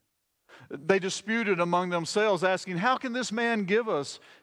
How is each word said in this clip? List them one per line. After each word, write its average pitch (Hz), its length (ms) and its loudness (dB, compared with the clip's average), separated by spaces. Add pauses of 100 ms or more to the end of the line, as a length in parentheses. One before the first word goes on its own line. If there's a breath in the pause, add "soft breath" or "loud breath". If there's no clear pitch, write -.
(680 loud breath)
They 180 300 0
disputed 202 600 -2
among 175 300 2
themselves, 175 540 2
asking, 185 340 0
"How 240 200 2
can 247 160 -6
this 247 180 -4
man 233 340 0
give 214 220 0
us 156 320 -2 (240 loud breath)